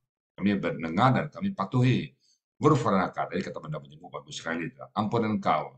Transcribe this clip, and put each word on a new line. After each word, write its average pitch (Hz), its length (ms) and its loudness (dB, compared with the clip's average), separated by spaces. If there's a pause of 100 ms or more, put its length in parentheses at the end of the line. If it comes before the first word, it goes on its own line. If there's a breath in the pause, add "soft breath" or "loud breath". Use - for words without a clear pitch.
(380)
Kami 98 240 2
mendengar 82 560 2
dan 82 160 -2
kami 98 180 -4
patuhi. 101 640 0 (420)
Ghufranaka, 110 720 2
dari - 160 -4
kata 76 160 -8
benda 78 240 -10
menyembuh 73 240 -20
bagus 73 320 -14
sekali 82 320 -6
itu. - 80 -20 (160)
Ampun 107 320 0
engkau 87 500 0